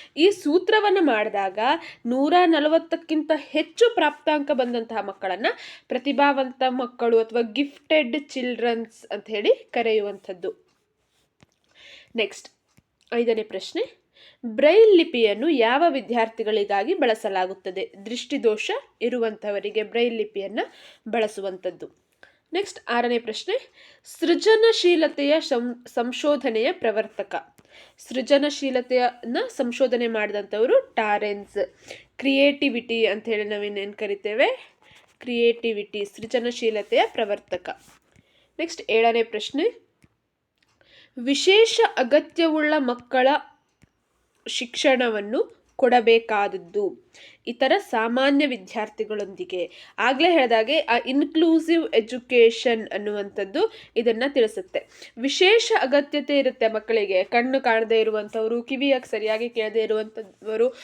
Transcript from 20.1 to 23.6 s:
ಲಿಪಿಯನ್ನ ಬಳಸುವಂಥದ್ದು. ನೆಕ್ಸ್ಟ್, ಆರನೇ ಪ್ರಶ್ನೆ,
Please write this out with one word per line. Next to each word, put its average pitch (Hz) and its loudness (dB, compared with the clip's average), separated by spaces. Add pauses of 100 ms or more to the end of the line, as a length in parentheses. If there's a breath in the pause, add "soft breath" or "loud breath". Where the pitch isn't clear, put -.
ಲಿಪಿಯನ್ನ 214 -6 (480 loud breath)
ಬಳಸುವಂಥದ್ದು. 196 -6 (500 soft breath)
ನೆಕ್ಸ್ಟ್, 392 -6
ಆರನೇ 240 0
ಪ್ರಶ್ನೆ, 233 -6 (320 soft breath)